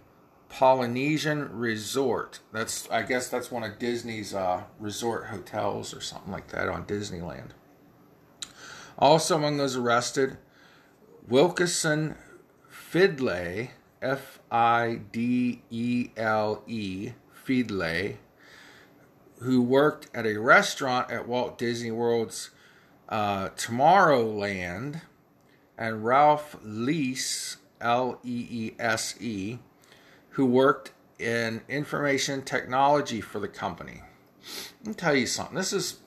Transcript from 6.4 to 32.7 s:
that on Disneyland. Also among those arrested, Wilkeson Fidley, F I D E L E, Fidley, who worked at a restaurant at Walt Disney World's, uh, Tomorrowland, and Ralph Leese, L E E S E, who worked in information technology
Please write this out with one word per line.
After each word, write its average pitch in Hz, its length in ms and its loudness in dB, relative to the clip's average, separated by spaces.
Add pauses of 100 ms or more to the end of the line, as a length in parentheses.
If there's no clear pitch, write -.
that 92 200 -4
on 85 160 -6
Disneyland. 87 640 -8 (1500)
Also 160 380 6
among 147 220 0
those 139 180 -2
arrested, 120 600 2 (920)
Wilkeson 156 880 2 (540)
Fidley, 123 1000 0 (300)
F 135 380 -6 (120)
I 117 500 4 (100)
D 123 600 0
E 120 440 -2
L 110 520 0
E, 107 460 -6 (200)
Fidley, 104 840 -2 (1200)
who 127 220 4
worked 139 520 4
at 113 140 -4
a 107 100 -2
restaurant 131 720 4
at 117 180 -6
Walt 120 300 -2
Disney 117 320 -2
World's, 117 640 -2 (580)
uh, 101 400 0
Tomorrowland, 117 1500 2 (760)
and 110 280 -4
Ralph 147 580 4
Leese, 127 960 -4 (240)
L 120 420 0
E 120 260 -8
E 113 280 -6
S 113 420 -2
E, 107 380 -6 (720)
who 135 140 2
worked 131 460 4 (260)
in 113 500 -2
information 139 760 -2
technology 131 760 2